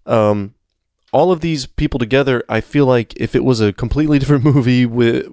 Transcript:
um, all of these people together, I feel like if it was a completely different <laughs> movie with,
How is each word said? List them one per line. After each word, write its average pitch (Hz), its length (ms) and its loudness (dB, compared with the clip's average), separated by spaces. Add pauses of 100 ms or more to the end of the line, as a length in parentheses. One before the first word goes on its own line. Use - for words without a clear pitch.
um, 104 480 0 (580)
all 165 200 2
of 165 80 -2
these 156 260 -4
people - 320 -4
together, 123 500 0
I 110 120 -2
feel 143 260 0
like 123 300 0
if - 180 -6
it 127 100 0
was 123 160 0
a 104 120 2
completely 143 480 -2
different 135 240 0
<laughs> 147 100 4
movie 123 320 2
with, 117 460 0